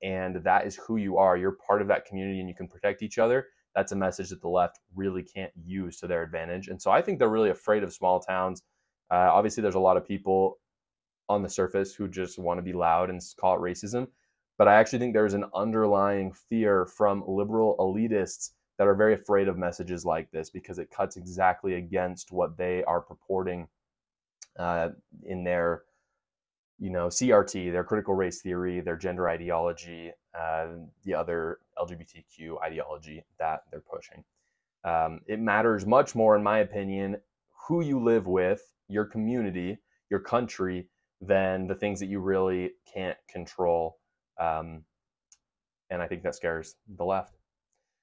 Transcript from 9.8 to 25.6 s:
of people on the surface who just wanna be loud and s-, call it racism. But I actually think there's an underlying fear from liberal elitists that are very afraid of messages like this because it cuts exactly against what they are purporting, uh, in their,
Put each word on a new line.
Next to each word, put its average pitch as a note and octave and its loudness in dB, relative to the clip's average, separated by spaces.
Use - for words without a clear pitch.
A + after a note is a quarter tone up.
of F2+ -2
people F#2+ 0
on G2+ 2
the F2+ -6
surface G2 -2
who G2+ -6
just F#2 -8
wanna F2 -4
be F2+ -8
loud F2 2
and F2+ -8
s-, - -14
call F#2 4
it - -2
racism. G2+ -4
But G2+ 8
I G#2 10
actually A2+ 6
think A#2+ 0
there's G#2+ 4
an G2+ -2
underlying G2+ 2
fear G2+ 2
from G2+ 0
liberal G#2 2
elitists G2 -2
that G2+ 4
are G2 6
very G#2+ 6
afraid G2 2
of F2+ -2
messages F2 -4
like E2 -2
this D#2+ -8
because F2+ -12
it E2 -10
cuts F#2+ -6
exactly F2+ 0
against F2+ -4
what E2+ -2
they F2+ -2
are E2+ 0
purporting, F2+ -4
uh, F2 -2
in F2+ -8
their, F2 0